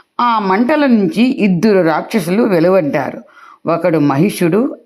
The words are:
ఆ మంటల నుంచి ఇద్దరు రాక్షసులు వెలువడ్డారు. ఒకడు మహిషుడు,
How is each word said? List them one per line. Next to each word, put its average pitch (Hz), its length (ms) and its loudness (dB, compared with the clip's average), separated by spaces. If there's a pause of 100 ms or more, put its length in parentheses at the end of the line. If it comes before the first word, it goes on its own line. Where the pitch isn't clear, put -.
(200)
ఆ 240 180 0
మంటల 240 480 0
నుంచి 220 360 0
ఇద్దరు 202 580 2
రాక్షసులు 175 640 -2
వెలువడ్డారు. 170 800 0 (480)
ఒకడు 165 300 0
మహిషుడు, 170 880 0